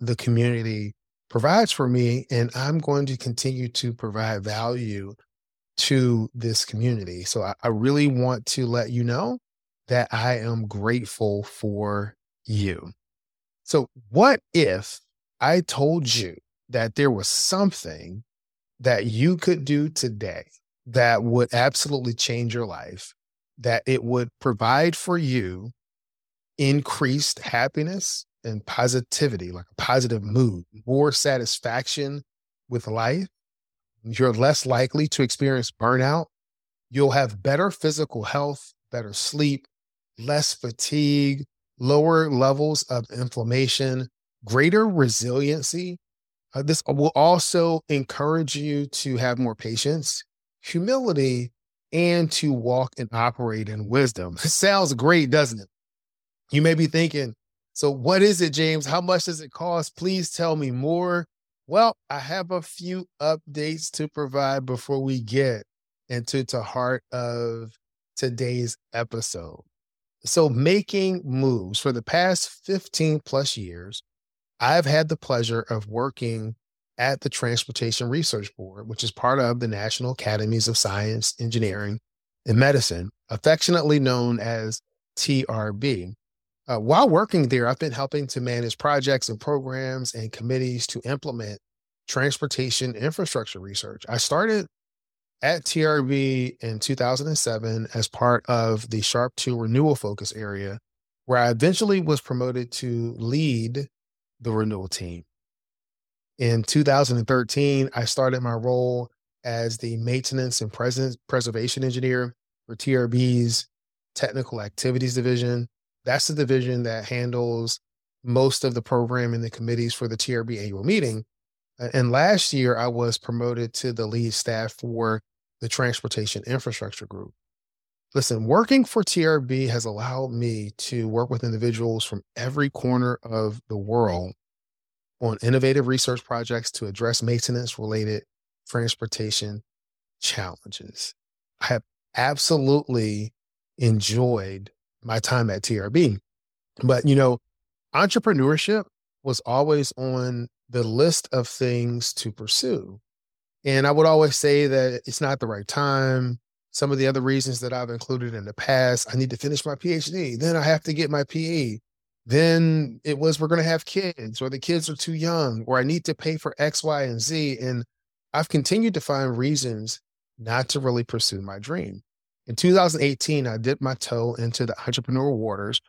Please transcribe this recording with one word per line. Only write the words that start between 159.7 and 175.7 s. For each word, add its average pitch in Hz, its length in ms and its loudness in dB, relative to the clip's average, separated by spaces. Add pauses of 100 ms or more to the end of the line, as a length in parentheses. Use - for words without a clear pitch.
P 175 180 -2
H 160 140 -2
D, 151 300 -4
then 160 180 0
I 156 80 0
have 156 220 2
to 160 80 -2
get 151 180 -2
my 143 140 0
P 160 220 -4
E. 135 340 -2 (440)
Then 160 800 4
it 147 160 -2
was, 151 220 2
"We're 156 80 0
gonna 165 160 2
have 165 200 0
kids," 131 560 -6
or, 131 80 -4
"The 131 120 -8
kids 160 280 0
are 156 60 -8
too 165 200 -6
young," 156 520 -2
or, 127 140 2
"I - 20 4
need 160 220 0
to 160 100 -2
pay 160 220 -4
for - 200 -8
X, 151 280 0
Y, 151 180 0
and 120 180 -4
Z." 147 380 -2
And 123 260 -4 (480)
I've 151 160 0
continued 190 460 2
to 160 60 -2
find 135 360 0
reasons 123 640 -2 (380)
not 117 300 -2
to - 100 -2
really 123 240 0
pursue 107 400 -4
my 98 160 -12
dream. 107 460 -8 (420)
In 117 80 -8
two 180 200 4
thousand 175 280 4
eighteen, 139 460 0
I 110 80 -4
dipped 127 260 -2
my 131 120 -2
toe 120 400 -4
into 117 320 -2
the 113 200 -6
entrepreneur 131 460 0
waters 107 560 -4